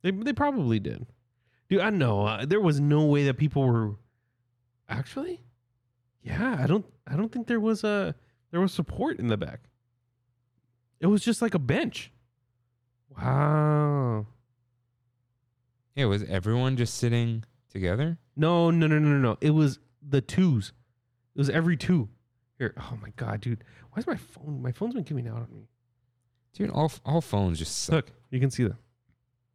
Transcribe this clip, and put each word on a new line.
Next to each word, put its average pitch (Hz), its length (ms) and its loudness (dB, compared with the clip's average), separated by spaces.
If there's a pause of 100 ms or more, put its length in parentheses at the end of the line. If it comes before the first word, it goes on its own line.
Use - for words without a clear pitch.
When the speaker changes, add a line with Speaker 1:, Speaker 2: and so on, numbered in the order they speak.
Speaker 1:
They, 180 80 0
they 226 220 -4
probably 220 480 0
did. 78 240 -8 (640)
Dude, 185 140 2
I 220 80 0
know. 117 360 2
Uh, 113 200 -2
there 202 160 2
was 151 180 2
no 147 240 4
way 143 200 4
that 135 120 2
people 143 260 0
were, 113 320 2 (920)
actually? 339 540 -8 (800)
Yeah, 220 360 -4
I 131 80 0
don't, 190 200 0 (200)
I 127 100 -8
don't 220 140 -2
think 233 160 -8
there 233 140 0
was 214 240 0
a, 202 300 -2 (360)
there 170 120 -2
was 185 100 0
support - 480 -4
in 120 80 -2
the 110 80 2
back. - 240 -8 (1400)
It 160 60 0
was 202 160 4
just 233 200 0
like 226 120 0
a 175 40 2
bench. 147 520 -2 (1040)
Wow. 143 1120 0 (1700)
Speaker 2:
Yeah, 139 120 0
was 104 180 2
everyone 117 540 0
just 120 160 -2
sitting 117 500 0 (260)
together? 107 460 -2 (180)
Speaker 1:
No, 170 360 4
no, 165 160 4
no, 151 120 4
no, 151 120 4
no, 143 80 4
no. 120 240 2
It 156 80 4
was 151 280 4 (300)
the 139 140 2
twos. 156 500 2 (640)
It - 20 -6
was 139 120 2
every 165 260 2
two. 127 320 0 (500)
Here. 123 200 -4
Oh 120 240 -12
my 104 140 -16
God, 107 260 -6
dude. 117 200 -6 (300)
Why 214 80 -6
is - 60 -6
my 330 100 -4
phone, 143 460 -12
my 123 100 -4
phone's 240 220 -6
been 220 100 -4
giving 120 240 -6
out 113 140 -8
on 117 100 -12
me. 107 160 -20 (840)
Speaker 2:
Dude, 202 180 -4
all, 156 200 0 (140)
all 160 160 0
phones 95 380 -2
just - 260 -6
suck. 165 100 0
Speaker 1:
Look, - 160 -2 (200)
you 127 100 -4
can 135 100 2
see 123 140 -2
them. 95 140 -4 (760)